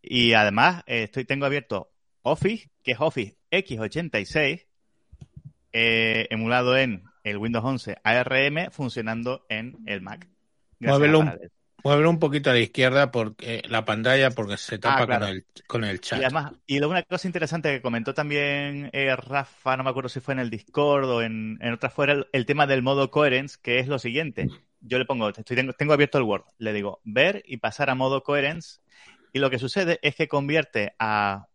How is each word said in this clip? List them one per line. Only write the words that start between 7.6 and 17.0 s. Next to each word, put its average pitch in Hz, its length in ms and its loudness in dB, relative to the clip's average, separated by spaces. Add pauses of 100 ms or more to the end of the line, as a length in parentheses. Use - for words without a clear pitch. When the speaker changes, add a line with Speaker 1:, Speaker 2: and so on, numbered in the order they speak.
Speaker 1:
once 127 380 -6
A 110 120 4
R 127 320 2
M 156 240 -4
funcionando 117 800 -6
en 113 360 -8
el 101 160 -6
Mac. 101 280 -16 (500)
Gracias 139 280 4
Speaker 2:
Muévelo 156 100 8
Speaker 1:
a - 40 -
Speaker 2:
un, 156 40 4
Speaker 1:
Parallels. 87 260 -8 (320)
Speaker 2:
muévelo 147 260 4
un 170 100 2
poquito 147 300 2
a 127 40 4
la 120 60 6
izquierda 127 520 4
porque, 117 460 -4
eh, - 120 -8
la 110 160 -2
pantalla 127 460 2
porque 101 260 -6
se - 260 -8
Speaker 1:
Ah, 131 200 4
Speaker 2:
tapa 113 40 2
con 120 120 2
Speaker 1:
claro. 107 40 0
Speaker 2:
el, 95 220 -6 (220)
con 120 160 -4
el 98 160 -4 (100)
Speaker 1:
Y 123 120 -2
Speaker 2:
chat. - 20 0
Speaker 1:
además, 143 300 -2 (140)
y 139 120 0
luego 151 140 0
una - 100 0